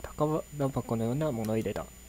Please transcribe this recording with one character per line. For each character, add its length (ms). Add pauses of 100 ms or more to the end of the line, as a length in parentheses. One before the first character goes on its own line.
宝 400 (260)
箱 280
の 80
よ 80
う 20
な 180
物 240
入 60
れ 100
だ。 140 (220)